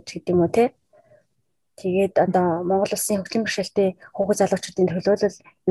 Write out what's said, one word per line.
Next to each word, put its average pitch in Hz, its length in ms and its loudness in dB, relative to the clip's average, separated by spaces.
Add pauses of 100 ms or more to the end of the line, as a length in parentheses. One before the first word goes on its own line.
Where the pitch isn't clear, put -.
гэдэг - 320 -6
юм 175 80 4
уу, 165 100 2
те? 233 220 2 (1040)
Тэгээд 190 400 0
одоо 180 480 0
Монгол 190 240 0
улсын 202 320 -4
хөгжлийн 220 240 -4
бэрхшээлтэй 196 420 -2 (220)
хүүхэд 196 320 0
залуучуудын 185 480 0
төлөөлөл 196 480 0 (320)